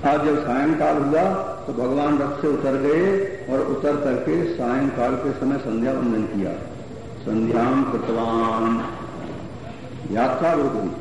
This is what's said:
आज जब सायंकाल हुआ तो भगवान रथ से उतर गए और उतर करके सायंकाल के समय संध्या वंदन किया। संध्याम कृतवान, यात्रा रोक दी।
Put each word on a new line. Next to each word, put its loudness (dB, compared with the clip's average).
आज 2
जब 2
सायंकाल 2
हुआ 2
तो -6
भगवान 2
रथ -2
से 2
उतर 2
गए 4
और 2
उतर 0
करके 0
सायंकाल 0
के -2
समय 0
संध्या -2
वंदन 0
किया। -2
संध्याम 2
कृतवान, 0
यात्रा 2
रोक 2
दी। -2